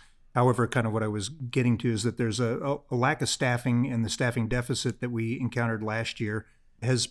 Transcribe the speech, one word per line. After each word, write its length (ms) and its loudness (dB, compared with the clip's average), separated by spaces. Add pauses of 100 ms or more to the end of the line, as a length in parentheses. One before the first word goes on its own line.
(340)
However, 340 4
kind 180 0
of 80 -2
what 100 0
I 40 -2
was 220 -4
getting 500 0
to 120 2
is 120 0
that 140 0
there's 220 0
a, 200 0
a, 180 -2 (140)
a 40 -2
lack 260 2
of 80 0
staffing, 640 2
and 140 0
the 40 -2
staffing 380 0
deficit 520 -2
that 100 -4
we 300 -2
encountered 440 -2
last 360 -4
year 260 -4 (360)
has 300 0